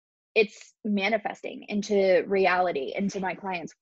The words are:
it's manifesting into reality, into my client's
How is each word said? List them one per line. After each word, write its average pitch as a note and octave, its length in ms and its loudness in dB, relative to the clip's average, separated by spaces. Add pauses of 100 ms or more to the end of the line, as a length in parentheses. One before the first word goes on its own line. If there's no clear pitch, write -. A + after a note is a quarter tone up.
(360)
it's - 380 0 (100)
manifesting G#3 840 -2
into G3 580 2
reality, F3+ 680 0
into G3 260 -4
my F#3 120 -4
client's F3+ 480 -10